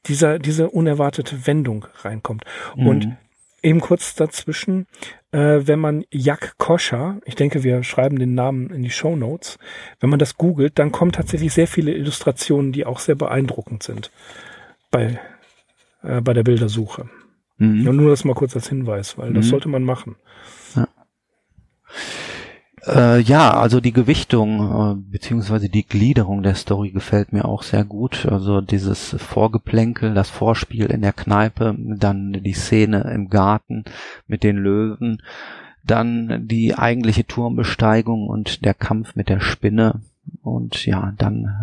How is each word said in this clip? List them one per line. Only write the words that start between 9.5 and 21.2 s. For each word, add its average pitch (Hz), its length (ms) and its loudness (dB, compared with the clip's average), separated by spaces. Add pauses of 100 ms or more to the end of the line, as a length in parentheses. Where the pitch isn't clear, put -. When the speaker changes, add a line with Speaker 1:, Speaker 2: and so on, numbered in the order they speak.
Speaker 1:
wenn 156 100 2
man 143 100 4
das - 180 0
googelt, 151 420 2
dann 147 140 2
kommen 175 180 2
tatsächlich 160 420 -2
sehr 165 140 4
viele 156 260 0
Illustrationen, 143 800 -2
die 135 140 -4
auch 123 140 -8
sehr 151 160 0
beeindruckend 127 680 -4
sind 107 280 -12 (800)
bei, 120 300 0 (840)
äh, 123 200 -4
bei 120 120 2
der 117 100 4
Bildersuche. 113 680 0 (480)
Speaker 2:
Mhm. 110 320 4
Speaker 1:
Und 135 80 4
nur 147 140 6
das 139 120 2
mal 127 120 0
kurz 131 200 -2
als 120 140 -8
Hinweis, 113 480 -6
weil 120 160 -6
das 107 140 4
Speaker 2:
Mhm. - 20 4
Speaker 1:
sollte 139 180 0
man 135 160 -2
machen. 127 320 -4 (600)
Speaker 2:
Ja. 120 120 2 (2000)